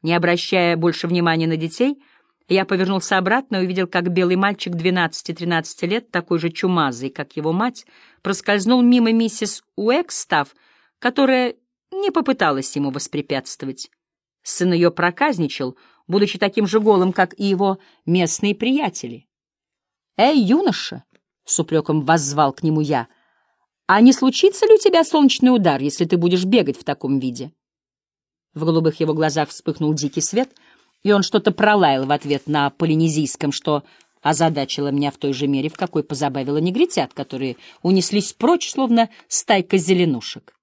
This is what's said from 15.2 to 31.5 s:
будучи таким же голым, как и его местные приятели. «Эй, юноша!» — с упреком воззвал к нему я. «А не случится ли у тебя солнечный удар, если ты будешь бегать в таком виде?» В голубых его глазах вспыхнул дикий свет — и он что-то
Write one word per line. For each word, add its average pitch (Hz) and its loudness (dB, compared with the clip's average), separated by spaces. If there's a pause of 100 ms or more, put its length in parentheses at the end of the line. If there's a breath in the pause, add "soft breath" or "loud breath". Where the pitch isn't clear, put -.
будучи 202 0
таким 202 0
же 208 2
голым, 196 4
как 185 0
и 202 -4
его 196 0 (260 soft breath)
местные 180 0
приятели. 220 -4 (880)
«Эй, 277 4
юноша!» — 240 0 (420)
с - -2
упреком 156 0
воззвал 143 2
к - -12
нему 156 0
я. 143 -2 (800)
«А 196 4
не 247 8
случится 359 2
ли 440 8
у 427 6
тебя 349 2
солнечный 277 2
удар, 175 2
если 147 -2
ты 170 0
будешь 175 2
бегать 190 0
в - -20
таком 139 -4
виде?» 127 -8 (1000)
В 156 -6
голубых 160 0
его 160 0
глазах 156 -2
вспыхнул 156 -4
дикий 143 -4
свет — 240 -4 (480 soft breath)
и 202 2
он 202 4
что-то 202 0